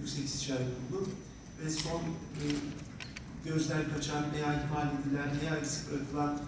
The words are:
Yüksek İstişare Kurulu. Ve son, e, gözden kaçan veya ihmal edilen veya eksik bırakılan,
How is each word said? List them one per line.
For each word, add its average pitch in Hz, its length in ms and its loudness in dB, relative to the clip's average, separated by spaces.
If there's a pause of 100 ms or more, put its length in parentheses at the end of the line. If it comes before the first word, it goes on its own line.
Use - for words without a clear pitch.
Yüksek 143 240 -2
İstişare 131 400 0 (240)
Kurulu. 190 200 0 (560)
Ve 156 60 2
son, 165 300 0
e, 165 420 -4 (1000)
gözden 156 380 4 (120)
kaçan 151 380 0
veya 147 320 2
ihmal 147 220 2
edilen 139 420 2 (140)
veya 156 140 2
eksik 143 340 -2
bırakılan, 147 580 2